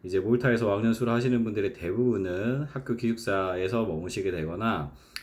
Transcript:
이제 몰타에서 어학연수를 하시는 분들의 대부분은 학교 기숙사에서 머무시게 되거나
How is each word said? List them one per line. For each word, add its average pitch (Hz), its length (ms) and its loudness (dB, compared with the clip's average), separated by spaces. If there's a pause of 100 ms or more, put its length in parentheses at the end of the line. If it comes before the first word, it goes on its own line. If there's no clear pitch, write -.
이제 92 160 0
몰타에서 117 480 2
어학연수를 113 440 2
하시는 120 320 2
분들의 104 280 -2
대부분은 107 920 0
학교 135 320 -6
기숙사에서 98 880 0
머무시게 92 480 -2
되거나 85 600 -2 (300)